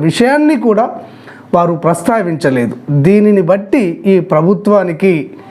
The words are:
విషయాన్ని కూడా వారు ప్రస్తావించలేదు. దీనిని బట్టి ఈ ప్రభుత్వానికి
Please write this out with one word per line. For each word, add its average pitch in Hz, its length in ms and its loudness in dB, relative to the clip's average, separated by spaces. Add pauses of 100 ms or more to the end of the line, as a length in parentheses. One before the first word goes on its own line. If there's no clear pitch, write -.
విషయాన్ని 277 640 2
కూడా 220 200 2 (720)
వారు 170 200 0 (100)
ప్రస్తావించలేదు. 160 880 -2 (320)
దీనిని 208 440 4
బట్టి 202 300 0 (320)
ఈ 190 40 4 (160)
ప్రభుత్వానికి 185 800 0 (380)